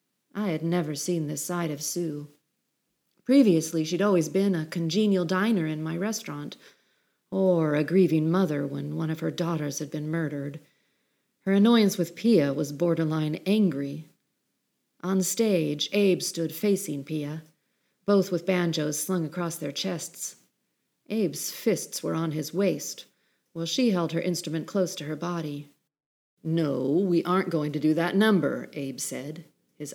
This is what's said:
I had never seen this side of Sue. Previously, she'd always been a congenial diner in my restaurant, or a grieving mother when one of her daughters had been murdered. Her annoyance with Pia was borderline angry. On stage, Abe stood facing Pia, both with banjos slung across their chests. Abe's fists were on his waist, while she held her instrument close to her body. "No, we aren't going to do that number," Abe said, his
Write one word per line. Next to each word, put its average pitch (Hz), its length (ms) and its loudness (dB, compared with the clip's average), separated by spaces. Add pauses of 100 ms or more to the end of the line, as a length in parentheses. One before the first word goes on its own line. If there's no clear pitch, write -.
(320)
I 202 180 -2
had 156 120 -2
never 165 320 0
seen 160 320 -2
this - 160 -6
side 170 300 -4
of 147 100 -8
Sue. 151 460 -6 (960)
Previously, 170 600 4
she'd 165 160 -2
always 185 280 4
been 190 260 2
a 160 120 -2
congenial 180 580 2
diner 185 420 2
in 156 160 -4
my 160 140 -4
restaurant, 170 600 -6 (720)
or 175 440 2
a 147 100 2
grieving 160 460 4
mother 151 360 2
when 143 300 -6
one 160 140 -2
of 160 100 -6
her 165 100 -4
daughters 160 500 -4
had 147 100 -10
been 151 180 -6
murdered. 151 520 -6 (840)
Her 190 80 2
annoyance 208 460 6
with 170 160 -2
Pia 160 400 4
was 143 180 -2
borderline 156 720 0
angry. 160 640 0 (920)
On 190 200 2
stage, 170 720 0
Abe 190 300 4
stood 160 300 -4
facing 151 520 -2
Pia, 156 380 -6 (640)
both 196 240 4
with 170 160 -2
banjos 160 520 0
slung 180 280 -2
across 165 300 -6
their 147 160 -8
chests. - 640 -8 (720)
Abe's 190 400 -2
fists - 520 -2
were 165 120 -4
on 165 180 -2
his 156 220 -6
waist, 170 500 -2 (480)
while 165 140 -6
she 240 240 2
held 175 220 0
her 165 80 -2
instrument 165 460 -4
close 185 280 -2
to 156 100 -10
her 151 120 -6
body. 151 540 -8 (720)
"No, 147 480 0
we 170 340 2
aren't 185 260 0
going 151 220 -2
to 151 80 -4
do 151 140 4
that 165 220 0
number," 147 560 2
Abe 135 280 -8
said, 147 440 -10 (320)
his 147 180 -12